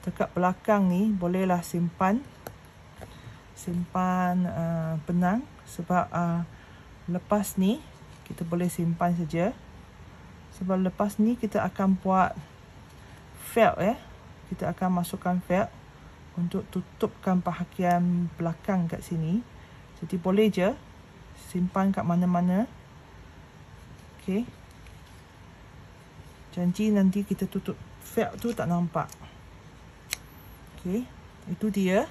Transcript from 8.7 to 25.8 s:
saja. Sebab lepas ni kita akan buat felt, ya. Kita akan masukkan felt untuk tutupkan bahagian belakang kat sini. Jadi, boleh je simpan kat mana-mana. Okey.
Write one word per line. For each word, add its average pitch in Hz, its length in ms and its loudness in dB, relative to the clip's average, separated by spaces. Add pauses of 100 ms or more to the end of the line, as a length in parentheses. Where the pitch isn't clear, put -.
saja. 170 400 0 (1040)
Sebab 185 320 2
lepas 202 320 0
ni 233 160 4
kita 214 320 0
akan 196 320 2
buat 185 320 4 (1200)
felt, 220 240 6
ya. 214 160 2 (560)
Kita 170 240 -4
akan 180 320 0
masukkan 180 400 -2
felt 185 240 2 (640)
untuk 175 320 -2
tutupkan 185 720 -2
bahagian 175 960 0
belakang 170 560 -2
kat - 160 -8
sini. 165 320 0 (640)
Jadi, 175 160 -4
boleh 196 320 4
je 196 240 2 (720)
simpan 190 480 0
kat - 80 -2
mana-mana. 180 640 2 (1500)
Okey. 202 320 -2 (2000)